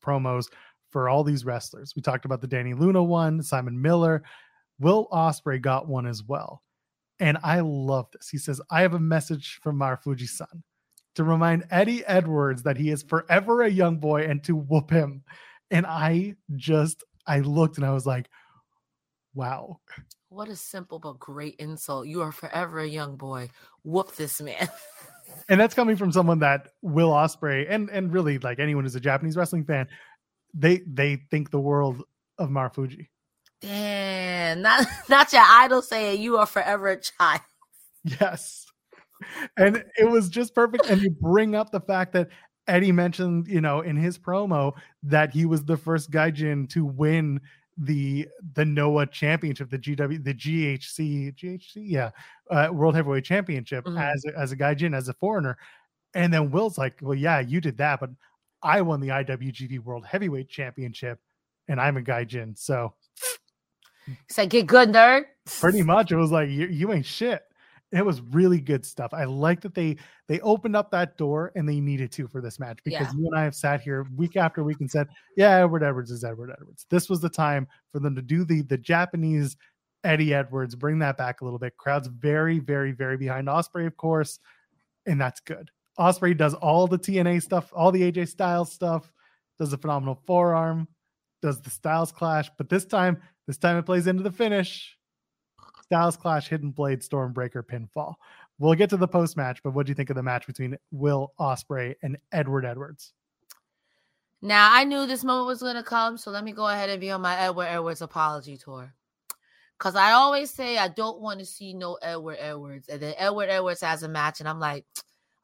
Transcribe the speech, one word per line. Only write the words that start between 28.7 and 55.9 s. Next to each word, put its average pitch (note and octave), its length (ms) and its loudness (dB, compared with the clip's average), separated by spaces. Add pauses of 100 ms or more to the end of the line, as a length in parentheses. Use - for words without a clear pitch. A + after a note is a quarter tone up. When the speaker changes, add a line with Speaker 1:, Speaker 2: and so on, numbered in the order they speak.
Speaker 1:
who's B2+ 120 -6
a B2+ 40 -8
Japanese C#3 360 0
wrestling E3+ 300 -2
fan, C3+ 220 -2 (680)
they, E3+ 320 4
they C#3 300 -2 (120)
think D3+ 220 -2
the C#3+ 80 0
world C#3 440 0 (340)
of D#3+ 120 -2
Marufuji. C3+ 600 -6 (520)
Speaker 2:
Damn, F#3+ 1000 -4
not, A#3 260 2 (100)
<laughs> - 120 -6
not C#4 240 6
your C4+ 100 12
idol B3 380 10
saying, G#3+ 400 -2
"You A#3 160 0
are G#3+ 80 4
forever G3 440 0
a F#3+ 100 -2
child." E3 420 0 (640)
Speaker 1:
Yes. F3 600 -4 (920)
And G3+ 260 4 (140)
it A3+ 120 6
was A3+ 200 4
just A#3 240 -4
perfect. A#3+ 360 2
And G3 120 4
you G3 80 2
bring G3 460 2
up G#3+ 160 -2
the G3 100 -4
fact F#3 320 -2
that F3+ 160 0 (380)
Eddie F#3 240 4
mentioned, F3 560 0
you F3 140 0
know, D3+ 200 0
in D#3+ 160 -2
his E3+ 200 0
promo F3 560 -2 (300)
that D3+ 280 4
he D#3 140 0
was D#3 200 0
the D#3 120 0
first D#3+ 340 -4
Gaijin D3+ 580 0
to D#3+ 160 -2
win D3 560 0 (360)
the, C#3+ 500 -2 (260)
the D3+ 100 2
Noah D3 420 2
Championship, D3 640 -2
the C3 80 -4
G C#3+ 180 -6
W, C#3+ 240 -2
the C#3 140 -4
G D#3 320 -2
H C3+ 260 -4
C, C#3+ 400 -4
G F3 180 -14
H F#3 240 -14
C, G#3 80 -16
yeah, C#3 300 -2 (380)
uh, D#3 220 4
World D#3 240 2
Heavyweight C#3 300 0
Championship D3 580 -4
Speaker 2:
Mm-hmm. E3+ 140 -8
Speaker 1:
as C#3+ 280 -2
a, D3+ 120 -10
as C3+ 160 -6
a - 20 -8
Gaijin, C#3+ 400 0
as C3 140 -6
a B2 40 -6
foreigner. F3+ 440 -4 (560)